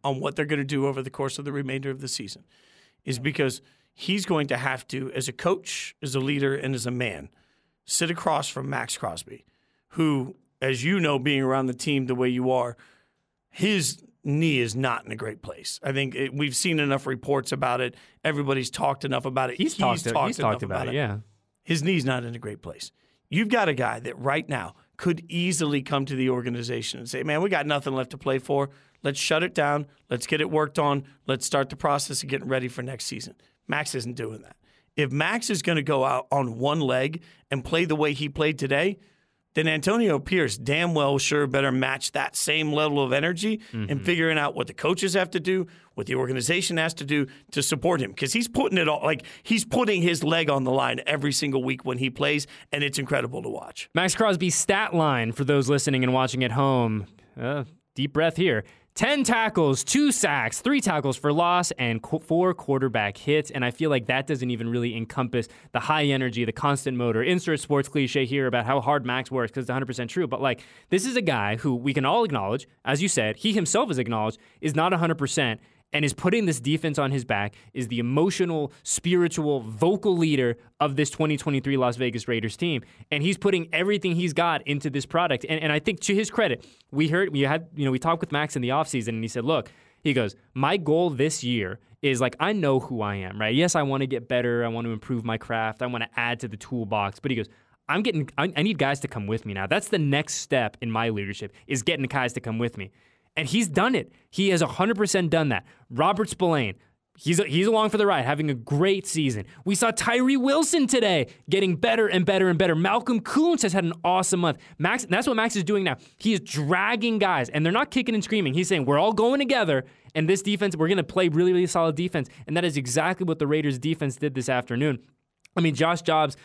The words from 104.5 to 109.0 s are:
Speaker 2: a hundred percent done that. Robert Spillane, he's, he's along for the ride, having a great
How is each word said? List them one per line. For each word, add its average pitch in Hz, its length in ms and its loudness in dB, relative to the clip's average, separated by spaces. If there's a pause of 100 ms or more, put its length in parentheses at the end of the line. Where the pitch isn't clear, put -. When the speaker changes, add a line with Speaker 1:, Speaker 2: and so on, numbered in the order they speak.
Speaker 2:
a 151 40 2
hundred 202 300 0
percent 190 340 2
done 156 200 2
that. 98 140 0 (260)
Robert 180 380 2
Spillane, 143 460 0 (420)
he's, 165 280 0
he's 165 240 2
along 220 220 4
for 214 60 -2
the 208 80 4
ride, 165 200 4
having 147 260 0
a 135 40 0
great 160 520 0